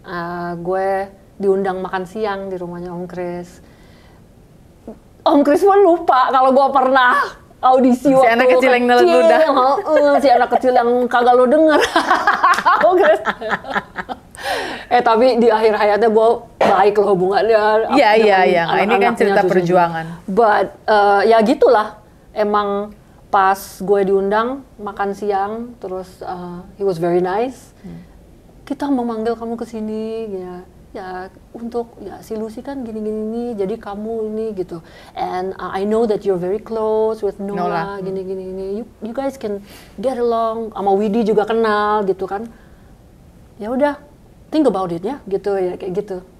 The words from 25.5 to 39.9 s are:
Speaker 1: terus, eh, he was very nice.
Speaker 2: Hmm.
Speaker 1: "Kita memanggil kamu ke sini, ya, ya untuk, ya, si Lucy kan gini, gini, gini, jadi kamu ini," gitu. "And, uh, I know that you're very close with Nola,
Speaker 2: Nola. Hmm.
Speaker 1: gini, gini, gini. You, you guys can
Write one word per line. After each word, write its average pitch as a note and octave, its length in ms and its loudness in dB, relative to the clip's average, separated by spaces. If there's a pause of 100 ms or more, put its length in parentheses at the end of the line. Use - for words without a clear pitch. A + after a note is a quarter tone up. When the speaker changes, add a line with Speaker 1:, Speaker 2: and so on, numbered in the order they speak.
Speaker 1:
terus, F#3 420 -12
eh, F3+ 380 -12 (160)
he - 80 -10
was F#3+ 160 -2
very F3 240 0
nice. G#3+ 480 -6 (100)
Speaker 2:
Hmm. F3 220 -18 (600)
Speaker 1:
"Kita C#4+ 280 -8
memanggil A#3 420 -2
kamu A3+ 220 -8
ke A#3 100 -8
sini, A3 680 -8
ya, F3+ 240 -10 (380)
ya F#3+ 160 -14 (420)
untuk, A#3 480 -10
ya, G3 220 -16
si - 160 -12
Lucy A3 240 -10
kan C#4 240 -10
gini, A3 160 -10
gini, G#3+ 220 -6
gini, A3+ 220 -6 (100)
jadi G3 200 -6
kamu A3 540 -8
ini," G#3+ 260 -8
gitu. F3 300 -10 (300)
"And, F#3 420 -6
uh, F#3 160 -12
I G3 120 -4
know A3 200 0
that G#3 240 -2
you're F#3+ 100 2
very F#3 220 -4
close A3 600 -2
with G3 180 -4
Nola, G3 200 -8
Speaker 2:
Nola. F3 240 -2 (120)
Hmm. G3+ 80 -12
Speaker 1:
gini, F#3+ 200 -8
gini, F#3+ 220 -10
gini. F#3 200 -10 (100)
You, A3+ 100 -8 (160)
you G#3+ 120 -10
guys C4+ 240 -6
can G3+ 280 -8 (320)